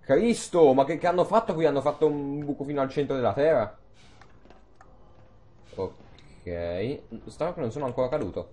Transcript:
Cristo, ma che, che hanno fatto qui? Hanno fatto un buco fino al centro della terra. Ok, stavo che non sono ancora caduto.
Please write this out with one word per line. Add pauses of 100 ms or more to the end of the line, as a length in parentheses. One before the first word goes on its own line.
Cristo,
ma
che,
che
hanno
fatto
qui?
Hanno
fatto
un
buco
fino
al
centro
della
terra. (2000)
Ok, (240)
stavo
che
non
sono
ancora
caduto.